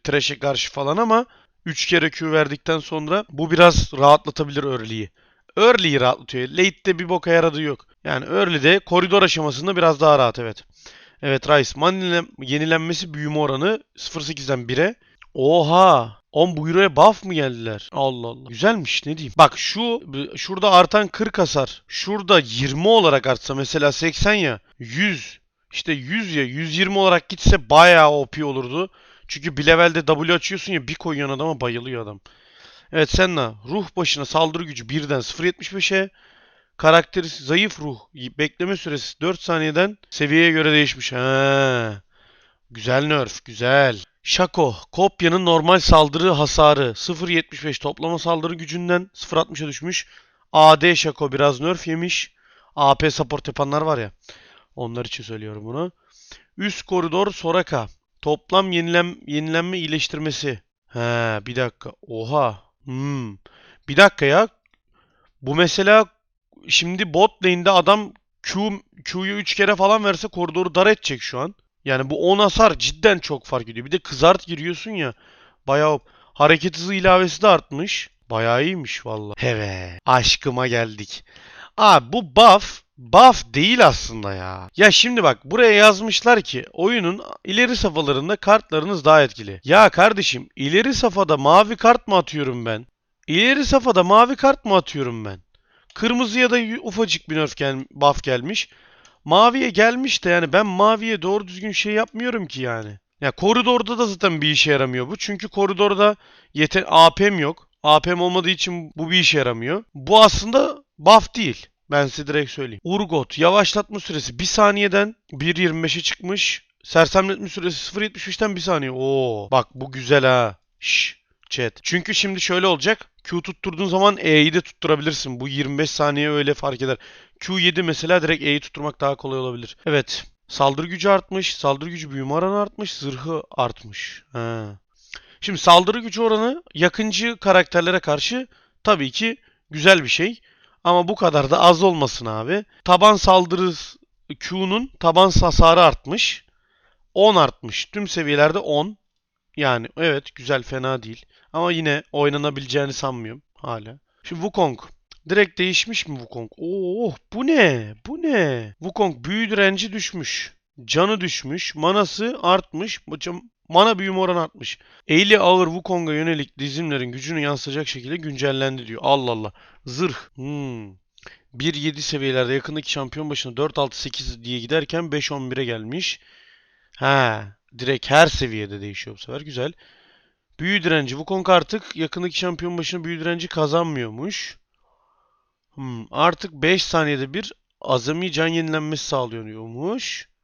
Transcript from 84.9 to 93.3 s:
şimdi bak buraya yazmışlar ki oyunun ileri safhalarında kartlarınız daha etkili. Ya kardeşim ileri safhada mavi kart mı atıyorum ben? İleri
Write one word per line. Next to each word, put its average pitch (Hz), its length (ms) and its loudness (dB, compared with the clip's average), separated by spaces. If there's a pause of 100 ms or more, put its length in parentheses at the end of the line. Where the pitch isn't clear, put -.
şimdi 233 320 2
bak 135 220 2
buraya 220 260 4
yazmışlar 214 720 4
ki - 300 -8
oyunun 196 500 -2 (240)
ileri 240 300 0
safhalarında 156 600 -2
kartlarınız 185 680 0
daha 156 180 8
etkili. 101 400 -8
Ya 190 260 8
kardeşim 190 640 0
ileri 190 380 0
safhada 190 440 0
mavi 180 380 4
kart 240 320 2
mı 202 100 2
atıyorum 131 480 -2
ben? 113 200 -6 (420)
İleri 247 380 2